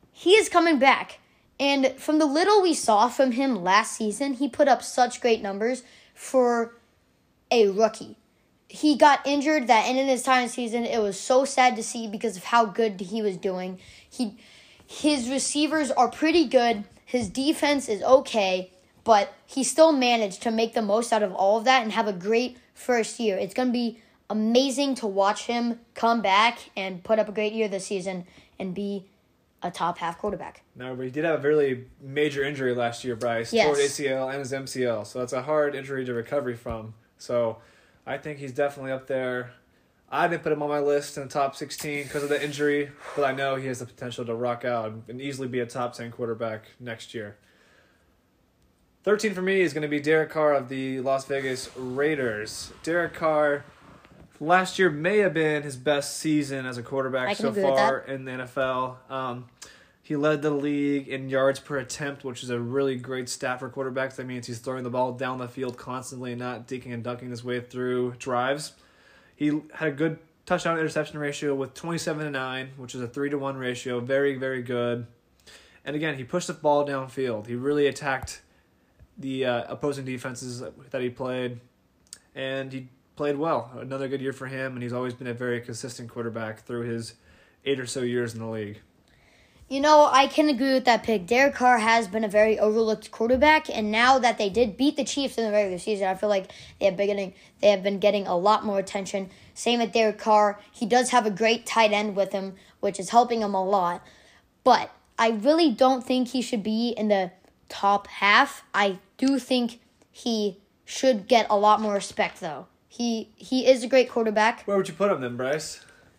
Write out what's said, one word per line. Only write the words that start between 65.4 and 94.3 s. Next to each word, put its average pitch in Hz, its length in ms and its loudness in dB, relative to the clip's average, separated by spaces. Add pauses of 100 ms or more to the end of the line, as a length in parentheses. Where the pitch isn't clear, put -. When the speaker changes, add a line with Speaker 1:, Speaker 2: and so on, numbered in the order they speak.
Speaker 2:
field 123 320 -8
constantly 127 540 -10
and 120 80 -10
not 123 260 -8
dinking 123 260 -10
and 117 120 -8
dunking 123 260 -8
his 120 140 -12
way 123 160 -4
through 123 580 -4
drives. 131 540 -4 (640)
He 151 260 -2 (100)
had 160 160 -4
a 147 40 -2
good 156 260 -2 (260)
touchdown 165 340 0
interception 156 400 -4
ratio 143 360 -4
with 135 180 -6
twenty-seven 160 500 -6
to 151 80 -6
nine, 131 460 -8
which 123 180 -14
is 127 60 -8
a 120 80 -6
three-to-one 139 480 -4
ratio. 123 420 -6
Very, 135 380 0
very 131 240 -6
good. 120 460 -4 (760)
And 139 140 -8
again, 151 200 -4
he 131 80 -10
pushed 175 240 -4
the 180 40 -8
ball 147 340 2
downfield. 131 600 -4
He 120 80 -6
really 143 320 0
attacked 131 560 -4 (720)
the, 131 300 -4
uh, 120 200 0
opposing 139 380 -6
defenses 127 580 -10 (280)
that 135 100 -6
he 127 80 -2
played, 127 520 -6 (720)
and 135 360 -6
he 131 180 -12 (280)
played 147 200 -2
well. 127 420 -2
Another 135 300 -8
good 135 120 -4
year 131 140 -6
for 131 120 -10
him, 131 280 -8
and 123 80 -8
he's 120 100 -6
always 123 220 -4
been 127 120 -12
a 123 60 -6
very 120 300 -4
consistent 120 480 -12
quarterback 113 560 -8
through 120 160 -6
his 117 320 -6 (500)
eight 135 160 -2
or 127 60 -8
so 131 160 -6
years 120 320 -2
in 113 60 -10
the 113 60 -8
league. 107 340 -8 (880)
Speaker 1:
You 269 100 -4
know, 294 320 8
I 269 160 6
can 302 220 2
agree 269 240 2
with 262 140 2
that 233 180 4
pick. 196 240 0
Derek 269 260 4
Carr 247 240 4
has 226 300 2
been 220 160 -2
a 214 40 -2
very 214 300 4
overlooked 214 540 0
quarterback, 285 580 4
and 214 220 -2
now 247 260 6
that 233 180 2